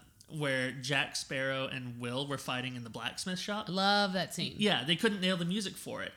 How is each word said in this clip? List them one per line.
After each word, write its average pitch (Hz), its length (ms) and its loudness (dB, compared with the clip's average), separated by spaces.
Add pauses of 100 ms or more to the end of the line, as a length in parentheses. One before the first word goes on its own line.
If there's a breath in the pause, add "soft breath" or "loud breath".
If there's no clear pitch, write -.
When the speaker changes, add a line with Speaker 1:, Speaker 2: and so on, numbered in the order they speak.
(300)
Speaker 1:
where 131 420 0
Jack 135 440 0
Sparrow 135 520 -2
and 123 320 -8
Will 127 280 -2
were 139 100 -2
fighting 127 380 -4
in 120 80 -8
the 113 60 -10
blacksmith 127 500 -4
shop. 208 300 -4
Speaker 2:
I - 20 -4
love 196 420 4
that 180 220 0
scene. 151 220 -2
Speaker 1:
Yeah, 170 260 6
they 165 120 4
couldn't 208 260 2
nail 185 160 2
the 170 80 -2
music 196 320 -2
for 110 260 -6
it. - 120 -8